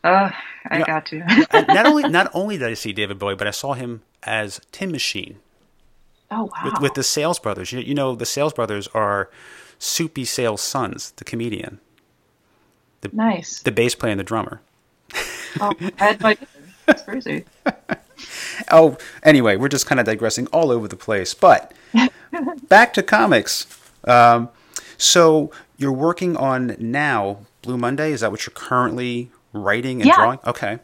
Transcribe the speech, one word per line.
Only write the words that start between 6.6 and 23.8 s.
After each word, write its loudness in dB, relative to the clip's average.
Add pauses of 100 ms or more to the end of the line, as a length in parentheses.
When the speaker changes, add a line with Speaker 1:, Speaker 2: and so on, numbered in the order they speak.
Speaker 2:
With, -6
with -2
the -4
Sales -2
Brothers. -8
You, -8
you -6
know, -2
the -8
Sales -2
Brothers -6
are -2 (520)
Soupy -6
Sales' -2
sons, -8
the -20
comedian. -8 (1200)
The, -12
Speaker 1:
Nice. -2
Speaker 2:
the 0
bass 0
player -4
and -4
the -8
drummer. -6 (1000)
Speaker 1:
Oh, -2 (280)
I 4
had 2
no -2
idea. -4 (380)
That's 2
crazy. -10 (200)
<laughs> -2 (1000)
Speaker 2:
Oh, 8 (240)
anyway, 6
we're 0
just -2
kinda 2
digressing -2
all 2
over -2
the -12
place. -4
But 6 (220)
Speaker 1:
<laughs> -2
Speaker 2:
back 8
to 0
comics. 0 (380)